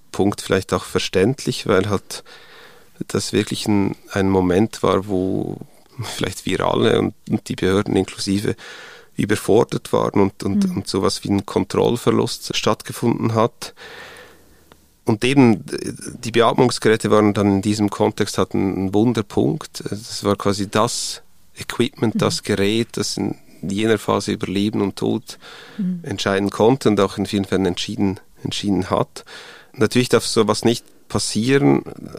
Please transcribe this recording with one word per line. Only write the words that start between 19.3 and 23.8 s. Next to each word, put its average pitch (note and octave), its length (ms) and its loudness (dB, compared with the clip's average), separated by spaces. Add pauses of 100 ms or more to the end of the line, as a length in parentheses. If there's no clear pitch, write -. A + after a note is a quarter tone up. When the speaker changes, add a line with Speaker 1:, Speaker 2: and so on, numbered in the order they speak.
Speaker 1:
Das - 360 -8
war G2+ 100 4
quasi G2+ 340 -2
das - 520 -2 (360)
Equipment, - 580 -2
Speaker 2:
Mhm. G#3+ 40 0
Speaker 1:
das G2+ 240 0
Gerät, G#2 500 0
das - 220 -4
in G#2 200 -2 (260)
jener G#2 360 0